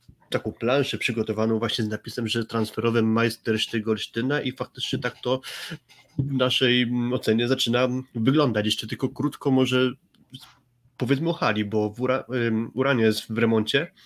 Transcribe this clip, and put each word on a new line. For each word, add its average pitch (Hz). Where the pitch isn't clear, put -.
taką 110
planszę 123
przygotowaną 110
właśnie 110
z 110
napisem, 110
że 113
transferowym 113
majstersztyk 113
Olsztyna 120
i 131
faktycznie -
tak 127
to 131
w 139
naszej, 127
mm, 120
ocenie 117
zaczyna 127
wyglądać. 113
Jeszcze 107
tylko 127
krótko 139
może 127
powiedzmy 139
o -
hali, 107
bo 104
w 107
Ura-, 127
ym, 117
Urania 127
jest 107
w 110
remoncie, 113